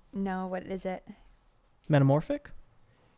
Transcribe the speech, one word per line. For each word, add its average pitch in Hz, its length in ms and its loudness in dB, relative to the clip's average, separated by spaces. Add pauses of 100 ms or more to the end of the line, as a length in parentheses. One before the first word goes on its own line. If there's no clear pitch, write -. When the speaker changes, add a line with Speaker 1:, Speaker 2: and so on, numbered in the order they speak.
(120)
Speaker 1:
no. 190 340 -4
What 185 180 -6
is 190 200 -8
it? 185 220 -8 (800)
Speaker 2:
Metamorphic? 147 640 4 (680)